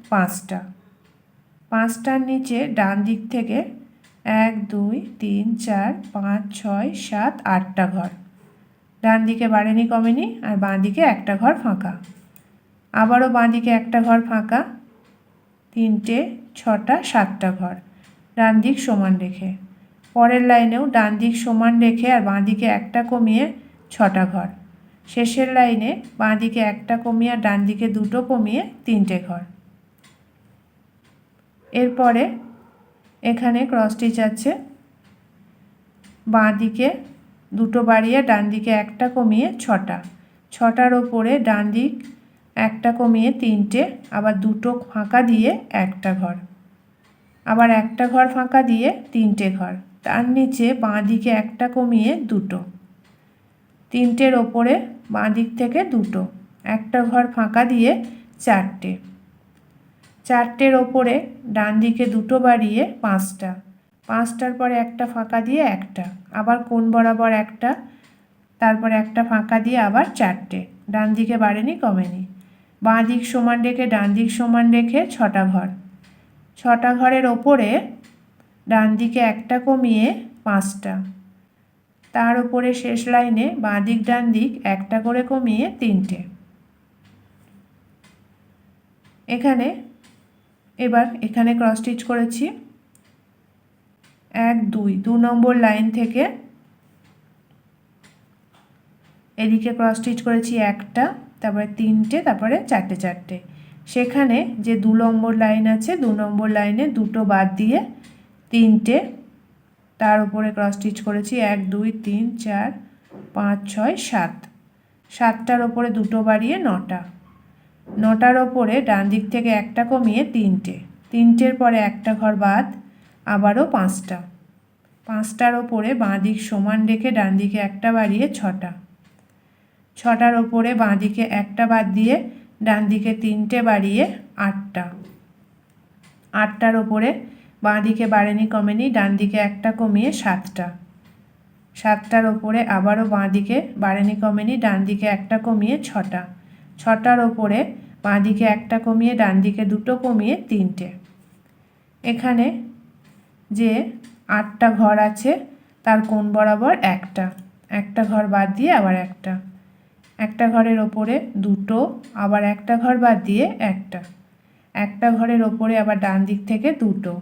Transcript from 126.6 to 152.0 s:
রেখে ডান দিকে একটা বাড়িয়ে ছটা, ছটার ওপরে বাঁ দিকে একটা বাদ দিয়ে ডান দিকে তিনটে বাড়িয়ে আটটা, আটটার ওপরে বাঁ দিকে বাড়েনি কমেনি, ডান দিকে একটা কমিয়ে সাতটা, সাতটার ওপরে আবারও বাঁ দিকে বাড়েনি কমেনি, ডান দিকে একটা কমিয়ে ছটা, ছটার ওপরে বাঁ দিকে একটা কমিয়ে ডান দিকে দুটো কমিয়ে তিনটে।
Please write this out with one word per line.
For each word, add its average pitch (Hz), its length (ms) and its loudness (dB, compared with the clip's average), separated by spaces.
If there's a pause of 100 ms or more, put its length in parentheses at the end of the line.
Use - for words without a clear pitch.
রেখে 226 260 0
ডান 202 240 2
দিকে 202 220 0
একটা 202 340 -4
বাড়িয়ে 214 420 0
ছটা, 185 360 -6 (1300)
ছটার 240 380 4
ওপরে 233 380 0
বাঁ 220 220 2
দিকে 208 260 -2 (180)
একটা 214 260 -2
বাদ 220 280 2
দিয়ে 226 220 4 (460)
ডান 214 260 2
দিকে 214 320 0
তিনটে 214 420 -2
বাড়িয়ে 208 420 2 (320)
আটটা, 196 480 -4 (1500)
আটটার 214 440 0
ওপরে 220 320 0 (540)
বাঁ 208 200 2
দিকে 220 240 0
বাড়েনি 208 400 2
কমেনি, 214 440 0
ডান 202 260 2
দিকে 202 220 0
একটা 202 340 -2
কমিয়ে 220 400 0
সাতটা, 185 540 -4 (1080)
সাতটার 220 500 0
ওপরে 220 420 -2
আবারও 208 360 2 (100)
বাঁ 196 140 0
দিকে 202 280 0 (200)
বাড়েনি 202 440 0
কমেনি, 214 360 0
ডান 208 280 0
দিকে 202 220 -2
একটা 202 320 -2
কমিয়ে 220 440 0
ছটা, 185 400 -6 (560)
ছটার 226 420 2
ওপরে 220 380 0 (440)
বাঁ 202 180 2
দিকে 214 240 2 (120)
একটা 226 220 -4
কমিয়ে 233 360 0
ডান 208 280 2
দিকে 202 220 0
দুটো 214 320 -2
কমিয়ে 247 380 0 (140)
তিনটে। 185 400 -2 (1160)